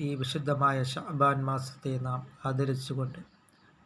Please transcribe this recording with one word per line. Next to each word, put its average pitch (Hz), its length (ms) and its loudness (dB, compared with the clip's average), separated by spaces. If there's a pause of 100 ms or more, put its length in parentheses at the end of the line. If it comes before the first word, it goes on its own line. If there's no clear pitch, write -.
ഈ - 20 0 (120)
വിശുദ്ധമായ 139 580 2 (140)
ഷഅബാൻ 139 460 2 (100)
മാസത്തെ 135 440 -4 (140)
നാം 127 140 -4 (300)
ആദരിച്ചുകൊണ്ട് 131 720 -2 (680)